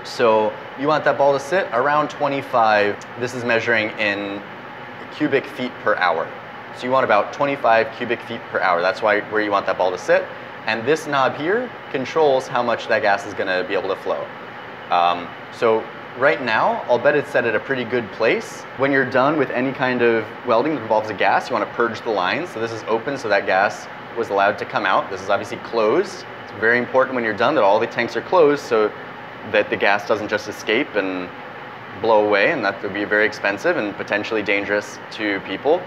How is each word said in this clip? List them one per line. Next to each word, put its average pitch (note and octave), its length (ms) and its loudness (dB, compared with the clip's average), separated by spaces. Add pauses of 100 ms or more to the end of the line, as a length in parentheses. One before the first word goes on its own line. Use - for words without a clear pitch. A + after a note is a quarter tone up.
So A2 500 2 (260)
you C#3 80 -2
want D3 180 2
that C#3+ 120 2
ball C#3+ 160 4
to C3+ 60 0
sit F3 340 -2
around C#3+ 360 2
twenty-five, A2+ 960 2 (140)
this B2 140 -4
is B2 100 -6
measuring A2+ 460 2 (100)
in G2+ 420 -2 (720)
cubic C3+ 320 0
feet B2+ 260 -8 (120)
per G#2+ 120 2
hour. E2 320 0 (500)
So - 80 -10
you B2 60 0
want C3 120 4
about G#2+ 300 2
twenty-five A#2+ 640 2
cubic A#2 240 -2
feet A2+ 280 -10
per G#2 100 -2
hour. F2 220 2
That's F#2 200 0
why, G#2 180 4 (100)
where G#2+ 120 0
you G#2 100 0
want G2 140 2
that F#2+ 120 0
ball F#2 140 2
to F2+ 60 -4
sit. F3+ 280 2 (400)
And A2+ 200 -2
this D#3 220 0
knob C3 280 2
here G3+ 340 -2 (220)
controls C3+ 560 2
how B2 140 -2
much A#2 260 0
that A2+ 140 2
gas G2+ 240 2
is G2+ 80 -8
gonna F#2 340 0
be G2 60 -2
able F#2 160 0
to F#2 80 0
flow. D2+ 280 -4 (640)
Um, F2 380 2 (260)
so A2+ 300 2 (340)
right C#3+ 240 2
now, C3+ 480 0
I'll A#2+ 100 4
bet C#3+ 160 4
it's C#3 140 0
set B2 160 2
at A2 100 0
a G#2 40 2
pretty B2+ 240 -4
good A2+ 280 -2
place. D3 500 -2 (160)
When C#3 140 2
you're C3+ 180 2
done C3 280 4
with C3 120 2
any C3 220 -2
kind B2+ 300 0
of A2+ 240 4 (200)
welding B2 300 2
that A#2+ 60 -4
involves A2 280 0
a G#2+ 40 -4
gas, G2+ 360 2
you C3+ 40 -2
wanna G#2 140 0
purge A2+ 340 -2
the A#2 100 -4
lines. G#2 380 0
So A2+ 100 -8
this A2+ 120 -4
is A2 160 -8
open, A2+ 300 -2
so A#2 120 -6
that G2 160 4
gas G2+ 420 2 (300)
was A2+ 120 -2
allowed G2+ 300 4
to A#2 60 -4
come A2+ 200 -2
out. G2+ 240 2
This F#2+ 120 -8
is F#2+ 80 -8
obviously G#2 280 -2
closed. A#2 680 0 (180)
It's - 160 -16
very A2+ 180 4
important B2+ 380 2
when A#2+ 80 -2
you're A2 100 0
done A#2 220 2
that B2 80 4
all G2+ 160 6
the A#2 80 0
tanks - 280 -4
are A2+ 60 -2
closed D3 420 4
so G#2+ 280 2 (600)
that G#2 180 4
the A2 80 0
gas G#2 300 2
doesn't G#2+ 200 0
just G#2 220 -2
escape A2 460 -2
and F#2 340 -2 (720)
blow G#2+ 240 6
away, G#2 260 4
and C#3+ 120 -2
that G2 200 -2
would G2 100 -6
be G2+ 120 -2
very G#2+ 200 4
expensive G#2 520 0
and G#2 180 -4
potentially G#2 480 -2
dangerous G2+ 560 -2 (120)
to G2+ 300 -2
people. C#3+ 460 0